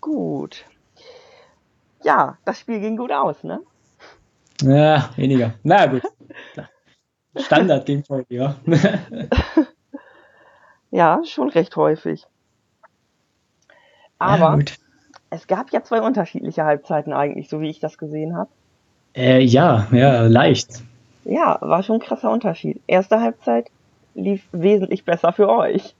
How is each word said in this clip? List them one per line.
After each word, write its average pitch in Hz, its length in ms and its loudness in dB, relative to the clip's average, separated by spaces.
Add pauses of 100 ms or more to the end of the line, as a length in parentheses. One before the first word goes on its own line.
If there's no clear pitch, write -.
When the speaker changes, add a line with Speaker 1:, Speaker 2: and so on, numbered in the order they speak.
Speaker 1:
Gut. 170 600 -8 (1400)
Ja, 147 420 0
das 190 140 -6
Spiel 226 200 -8
ging 220 160 -6
gut 247 160 -8
aus, 202 320 -4
ne? 170 160 -10 (1000)
Speaker 2:
Ja, 143 560 4
weniger. 131 440 0
Na 175 260 4
gut. 127 140 -2 (540)
Speaker 1:
<laughs> - 800 -20
Speaker 2:
Standard 156 500 0
gegen 143 180 -4
Pauli, 135 260 -8
ja. 131 260 -4 (100)
<laughs> 170 300 2 (2000)
Speaker 1:
Ja, 175 320 2
schon 294 260 -6
recht - 260 -2
häufig. 156 460 -2
Speaker 2:
Ja, - 60 -20 (1900)
Speaker 1:
Aber 170 380 2
Speaker 2:
gut. 147 220 -2 (520)
Speaker 1:
es - 160 -14
gab 202 260 -6
ja - 120 -4
zwei 226 180 -2
unterschiedliche 214 640 -4
Halbzeiten 147 500 -2
eigentlich, 143 340 -4
so 156 140 -8
wie 156 80 -6
ich 156 100 -12
das - 200 -10
gesehen 156 360 -10
hab. 175 140 -8 (680)
Speaker 2:
Äh, 131 280 4
ja, 123 480 4
ja, 123 320 6
leicht. 123 580 4 (440)
Speaker 1:
Ja, 302 360 0
war 180 220 0
schon 220 140 -2
ein 226 40 -2
krasser 220 300 -4
Unterschied. 175 560 -4
Erste 196 340 2
Halbzeit 233 460 -4 (480)
lief 196 360 -4
wesentlich 190 540 0
besser 170 260 0
für 202 180 0
euch. - 500 -2